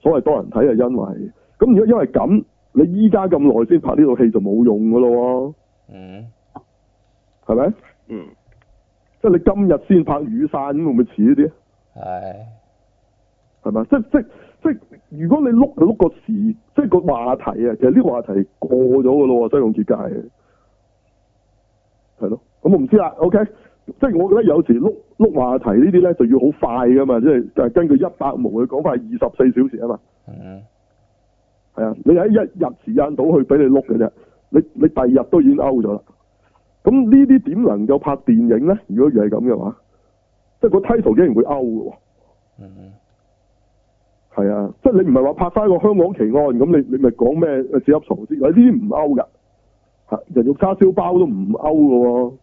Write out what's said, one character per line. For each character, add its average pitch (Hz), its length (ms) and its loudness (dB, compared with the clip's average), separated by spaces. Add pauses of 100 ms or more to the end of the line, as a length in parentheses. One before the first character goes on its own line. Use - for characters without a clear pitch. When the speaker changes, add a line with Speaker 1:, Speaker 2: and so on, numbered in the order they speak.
Speaker 1:
所 160 120 0
謂 143 80 0
多 151 140 0
人 107 160 -6
睇 113 180 0
係 127 40 2 (180)
因 127 80 -4
為， - 320 -8 (280)
咁 254 120 2
如 214 60 6
果 220 100 4
因 233 100 4
為 160 120 -2
咁， 165 360 0 (280)
你 139 100 4 (100)
依 208 160 2
家 190 180 0
咁 165 120 0
耐 117 320 2
先 170 100 4
拍 127 140 -4
呢 139 120 4
套 123 160 2
戲 113 80 4
就 110 80 -2
冇 101 280 0
用 104 120 2 (120)
㗎 117 80 2
咯 123 100 2
喎。 127 460 -2 (400)
Speaker 2:
嗯。 95 320 -20 (1200)
Speaker 1:
係 110 100 -2
咪？ 156 160 0 (360)
Speaker 3:
嗯。 104 160 -16 (1000)
Speaker 1:
即 226 60 0
係 190 40 4
你 196 340 0
今 - 20 2
日 151 200 2
先 175 160 4
拍 147 160 -4
雨 131 260 -6
傘， 143 280 -6
咁 160 100 -4
會 147 80 -2
唔 117 60 0
會 123 60 2
遲 110 300 0
啲？ 147 160 0 (460)
Speaker 2:
係。 92 400 -12 (1300)
Speaker 1:
係 107 80 -6
咪？ 110 140 -4
即， - 120 -2 (160)
即， 294 60 -2 (440)
即 - 600 -10
如 165 80 -6
果 302 100 0
你 277 60 0 (100)
碌 285 240 0
就 165 60 4
碌 220 100 -2
個 170 180 2
時， - 120 -20
即 - 560 -4
係 247 60 -4
個 180 120 2
話 127 360 -4
題 - 60 -18 (240)
啊， 113 140 -2
其 - 60 0
實 127 80 4
呢 254 80 4
個 180 80 0
話 120 120 -6
題 98 260 -4 (100)
過 - 200 -8
咗 131 240 2
㗎 135 240 2
咯 120 220 0
喎， - 20 -4
西 143 60 0
貢 113 160 0
結 107 120 -4 (280)
界。 117 120 -10 (2000)
係 98 80 -6
咯， 110 120 -8 (220)
咁 - 100 0
我 185 60 4
唔 262 80 -2
知 220 100 2
啦， 180 120 2 (100)
OK， 185 200 0 (480)
即 - 60 -18 (140)
係 208 160 -2
我 196 60 -2
覺 - 80 4
得 427 80 2
有 165 180 2
時 120 180 0
碌 180 140 -2 (240)
碌 208 160 2
話 127 240 -2
題 113 120 -4 (100)
呢 151 100 4
啲 180 120 4
呢， 180 120 0
就 - 120 0
要 127 120 2
好 123 60 0 (160)
快 123 280 -2
㗎 135 180 4
嘛， 120 140 0
即 123 60 0
係， 131 280 0
就 - 100 0
係 120 60 -2
根 170 180 0
據 147 80 4
一 180 100 0 (120)
百 139 140 -4
毛 117 180 -6
嘅 113 160 -4
講 135 160 -6
法 147 120 -2
係 123 60 -4
二 120 300 -6
十 - 60 -20 (160)
四 123 100 -2
小 131 60 0
時 120 100 -10
啊 117 100 -8
嘛。 107 120 -8 (280)
Speaker 2:
嗯。 95 340 -20 (1120)
Speaker 1:
係 110 100 -6
啊， 110 200 -6
你 147 80 4
喺 175 160 2
一 214 60 2
日 170 500 -4
時 110 100 -8
間 143 220 0
到 160 80 -2
去 147 200 2
俾 139 140 0
你 147 60 4
碌 135 220 2
嘅 113 120 -2
啫， 110 120 0 (400)
你， - 100 2 (140)
你 151 140 0
第 - 120 -4
二 127 80 0
日 127 220 2
都 175 100 2
已 139 40 2
經 139 120 4
out 135 280 -2
咗 101 80 -4
啦。 104 80 -8 (840)
咁 208 80 4
呢 262 240 4 (100)
啲 262 160 6
點 185 200 -4
能 107 240 0
夠 139 120 0
拍 143 200 -4
電 - 140 0 (260)
影 139 80 -2
呢？ 196 120 0 (100)
如 110 140 0
果 147 80 4
係 107 180 0
咁 107 120 -2
嘅 120 180 -2
話， - 180 -8 (840)
即 233 60 0
係 208 40 2
個 196 100 2
title 220 360 0
竟 185 100 4
然 - 80 0
會 113 80 2
out 135 220 -4
嘅 113 260 -8
喎。 - 40 -20 (640)
Speaker 2:
嗯。 98 320 -20 (1400)
Speaker 1:
係 101 180 -2
啊， 104 300 -6
即 - 80 4
係 185 120 2
你 185 60 -2
唔 131 40 2
係 131 120 2
話 147 80 -2
拍 175 180 -4
返 214 180 -2
個 175 100 2
香 208 180 0
港 180 180 0
奇 - 80 -10
案， 107 100 -2
咁 135 340 0
你， 151 200 0 (100)
你 135 60 -2
咪 127 80 2
講 120 300 -2
咩， 165 80 0 (240)
呃， 135 80 0
紙 143 120 0
盒 151 140 0
藏 101 200 -16
屍， 151 140 -8
呢 143 120 0
啲 240 200 6
唔 113 120 -2 (100)
out 147 240 -2
㗎。 - 80 -4 (840)
嚇， 107 100 -6 (140)
人 120 120 2
肉 139 80 0
叉 190 200 -2
燒 190 180 2
包 180 220 -4
都 180 120 2
唔 98 280 -6
out 156 220 -4
㗎 131 300 4
喎。 123 260 -2 (100)